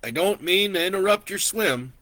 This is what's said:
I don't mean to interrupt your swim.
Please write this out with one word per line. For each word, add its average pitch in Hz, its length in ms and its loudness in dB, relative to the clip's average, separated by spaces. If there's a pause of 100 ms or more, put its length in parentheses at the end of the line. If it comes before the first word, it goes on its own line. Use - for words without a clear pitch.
I 117 80 -8
don't 175 300 0
mean 196 320 2
to 175 120 0
interrupt 196 440 0
your 202 100 -6
swim. 135 640 -2